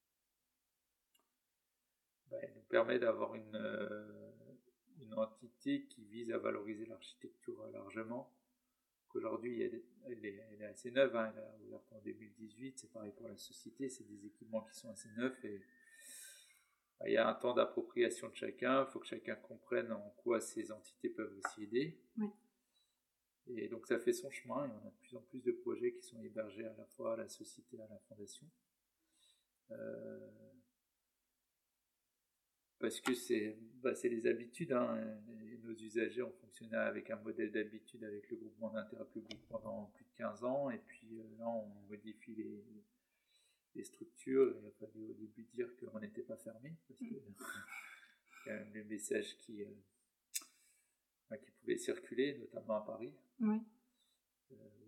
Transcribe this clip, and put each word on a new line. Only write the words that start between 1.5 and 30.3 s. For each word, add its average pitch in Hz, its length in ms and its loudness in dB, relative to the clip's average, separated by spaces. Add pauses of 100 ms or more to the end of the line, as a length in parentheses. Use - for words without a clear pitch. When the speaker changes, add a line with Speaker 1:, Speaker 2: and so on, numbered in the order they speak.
Speaker 1:
bah, - 100 -4
elle - 140 -6
nous - 80 -20
permet 120 360 6
d'avoir 110 360 4
une, 107 220 -8
euh, 107 720 -4 (720)
une 110 140 -12
entité 131 720 0
qui 113 220 -18
vise 113 260 -4
à 117 60 4
valoriser 110 480 0
l'architecture - 840 -10
largement. 110 640 -6 (760)
Qu'aujourd'hui, 113 520 0
elle 110 140 2
est, - 100 -6 (220)
elle 113 180 -6
est, 104 280 -6
elle 104 100 -12
est 104 40 -6
assez 110 260 -8
neuve, 127 220 8
hein, 110 200 4
elle 110 80 -10
a 107 140 -12 (100)
ouvert 107 140 -10 (100)
en 110 100 -16
deux 107 120 -6
mille 104 260 -14
dix-huit, 117 400 -10
c'est - 140 -14
pareil 104 200 -8
pour 113 160 -12
la 101 80 -12
société, - 540 -6
c'est 113 140 -10
des 104 200 -14
équipements 110 380 -2
qui - 160 -14
sont 120 100 -14
assez 110 300 -12
neufs 127 260 0
et, 104 160 -6 (1400)
bah, - 80 -2
il 113 60 6
y - 20 10
a 113 120 8
un 113 60 6
temps 123 200 2
d'appropriation 120 720 6
de - 80 -14
chacun, 127 480 6
il - 80 -4
faut - 80 -4
que - 60 -10
chacun 117 280 -4
comprenne 117 560 0
en 104 280 -4
quoi 117 220 6
ces 107 300 -4
entités - 380 -4
peuvent 104 340 -4
aussi - 220 -4
aider. 131 340 2 (200)
Speaker 2:
Oui. 208 100 6 (1200)
Speaker 1:
Et 110 220 -2
donc 113 180 -6
ça 117 120 4
fait 120 140 4
son 135 180 -2
chemin, - 380 -2
et - 20 -6
on 107 160 -10
a - 40 -12
de - 80 -18
plus - 180 -14
en 117 60 -12
plus 127 200 -12
de 123 80 4
projets 120 440 2
qui - 80 -14
sont 117 200 -12
hébergés 107 440 -4
à 110 100 -8
la 113 80 -12 (100)
fois 113 200 0
à - 20 -2
la 110 100 -2
société - 520 -12
et - 20 -12
à 110 80 -12
la 104 120 -14
fondation. 104 460 -14 (1200)
Euh, 55 600 -6 (2500)